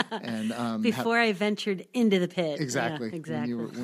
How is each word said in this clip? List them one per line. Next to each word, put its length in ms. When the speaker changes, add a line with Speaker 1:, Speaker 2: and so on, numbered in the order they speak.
Speaker 1:
<laughs> 0
Speaker 2:
And, 300
um, 300
Speaker 1:
Before 340
Speaker 2:
ha- 80
Speaker 1:
I 80
ventured 640
into 260
the 80
pit. 320
Speaker 2:
Exactly. 480
Speaker 1:
Yeah, 80
exactly. 240
Speaker 2:
When 80
you 80
were, 100